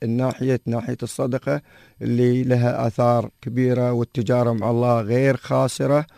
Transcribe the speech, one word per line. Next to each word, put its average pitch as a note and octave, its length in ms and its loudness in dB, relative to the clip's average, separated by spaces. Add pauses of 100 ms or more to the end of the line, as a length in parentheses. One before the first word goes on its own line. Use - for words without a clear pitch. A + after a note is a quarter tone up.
الناحية، B2+ 600 -2
ناحية A#2+ 380 -4
الصدقة C3+ 580 -4 (400)
اللي B2 420 2
لها A#2+ 440 2
آثار A#2+ 420 2 (120)
كبيرة، B2 500 0
والتجارة A#2+ 600 0
مع A2 200 -2
الله A#2+ 300 2
غير B2 360 2
خاسرة. C3+ 680 0 (120)